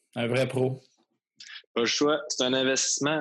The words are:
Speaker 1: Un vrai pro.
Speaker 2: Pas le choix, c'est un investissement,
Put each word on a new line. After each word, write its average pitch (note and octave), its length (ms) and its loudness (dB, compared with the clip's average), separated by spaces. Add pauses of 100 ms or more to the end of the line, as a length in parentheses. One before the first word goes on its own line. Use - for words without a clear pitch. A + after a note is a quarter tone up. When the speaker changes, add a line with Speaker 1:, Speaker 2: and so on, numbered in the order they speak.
(160)
Speaker 1:
Un A#2+ 100 -2
vrai B2+ 220 0
pro. C3 340 -2 (920)
Speaker 2:
Pas A#2 100 0
le A2+ 40 2
choix, D3 420 2
c'est - 140 -4
un B2+ 100 2
investissement, C3 580 0 (100)